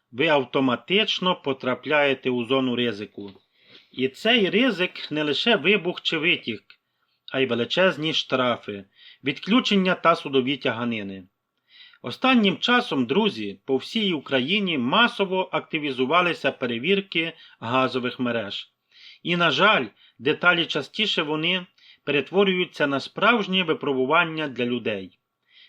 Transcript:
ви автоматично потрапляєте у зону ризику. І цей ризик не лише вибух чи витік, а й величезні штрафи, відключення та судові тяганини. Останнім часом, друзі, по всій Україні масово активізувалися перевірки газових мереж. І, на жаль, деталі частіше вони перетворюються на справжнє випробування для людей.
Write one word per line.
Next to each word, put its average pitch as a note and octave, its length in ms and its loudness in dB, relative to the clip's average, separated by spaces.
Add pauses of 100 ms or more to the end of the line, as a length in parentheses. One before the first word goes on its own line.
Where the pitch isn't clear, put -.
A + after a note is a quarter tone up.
(100)
ви C3 160 0
автоматично D3+ 1120 0
потрапляєте C3+ 920 -2
у B2 140 -2
зону B2+ 320 0
ризику. G#2 540 -6 (640)
І C3 160 -2
цей G#3+ 420 2
ризик F#3+ 600 0
не D3+ 120 -2
лише D3+ 340 0
вибух F3 460 0
чи E3 160 -2
витік, C#3+ 440 -2 (720)
а C3 80 0
й C3 60 2
величезні C#3+ 680 0
штрафи, A#2+ 720 -2 (400)
відключення F#3+ 680 0
та E3+ 220 4
судові C3+ 400 0
тяганини. A2 680 -4 (760)
Останнім G#3 560 2
часом, E3 480 0
друзі, A2+ 580 0
по C3+ 120 2
всій G3 360 -2
Україні D#3 680 0
масово F#3 720 0
активізувалися D3 1000 0
перевірки D#3+ 800 -2 (280)
газових B2 600 -2
мереж. A#2 480 -4 (540)
І, E3+ 140 -2
на E3+ 140 2
жаль, D#3+ 360 4 (320)
деталі D#3 480 2
частіше F3 560 -2
вони D#3+ 440 -2 (380)
перетворюються E3+ 840 0
на C#3 140 0
справжнє F#3+ 600 0
випробування D#3 840 0
для A#2+ 180 -4
людей. A2 520 -6 (500)